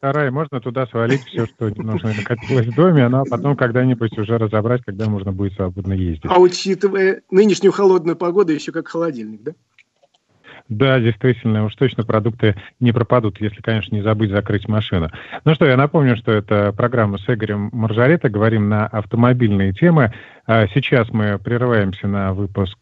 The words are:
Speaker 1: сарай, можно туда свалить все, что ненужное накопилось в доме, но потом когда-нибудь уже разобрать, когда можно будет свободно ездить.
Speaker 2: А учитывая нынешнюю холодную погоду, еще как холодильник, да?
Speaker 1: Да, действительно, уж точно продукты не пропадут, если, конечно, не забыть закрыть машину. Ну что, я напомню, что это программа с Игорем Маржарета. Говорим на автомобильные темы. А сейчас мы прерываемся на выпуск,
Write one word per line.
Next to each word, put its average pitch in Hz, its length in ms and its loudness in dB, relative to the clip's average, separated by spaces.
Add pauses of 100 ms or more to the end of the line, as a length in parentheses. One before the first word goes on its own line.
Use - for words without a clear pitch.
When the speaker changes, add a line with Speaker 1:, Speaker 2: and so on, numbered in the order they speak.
Speaker 1:
сарай, 139 300 -2
можно 139 300 -6
туда 127 260 -4
свалить 120 380 -2
все, 113 220 -6
что 113 220 -6
ненужное 110 440 -4
накопилось 113 540 -2
в 117 80 -6
доме, 151 340 4
но 131 160 0
потом 131 320 -2
когда-нибудь 123 600 0
уже 110 200 0
разобрать, 110 480 0
когда 104 240 -6
можно 98 240 -4
будет 95 220 -4
свободно 92 380 -6
ездить. 90 360 -4
Speaker 2:
А 180 100 4
учитывая 190 880 0
нынешнюю 190 440 4
холодную 180 420 2
погоду, 175 380 0
еще 135 180 -6
как 131 160 -8
холодильник, 113 560 -6
да? 147 80 -10 (1160)
Speaker 1:
Да, 131 320 2
действительно, 113 640 0
уж 104 100 -6
точно 123 280 -2
продукты 110 520 0 (240)
не 120 120 4
пропадут, 113 500 0
если, 107 180 -6
конечно, 110 360 -4
не 101 80 -2
забыть 107 260 0
закрыть 101 380 -2
машину. 104 420 -2 (340)
Ну 156 120 4
что, 175 100 2
я 131 100 4
напомню, 139 400 2
что 117 160 -2
это 104 460 0
программа 113 400 0
с 98 100 -16
Игорем 104 460 -4
Маржарета. 120 560 0
Говорим 104 400 0
на 107 160 0
автомобильные 110 880 0
темы. 156 400 2 (320)
А 113 220 4
сейчас 131 420 0
мы 104 300 -2
прерываемся 110 680 -2
на 98 280 -2
выпуск, 98 460 -4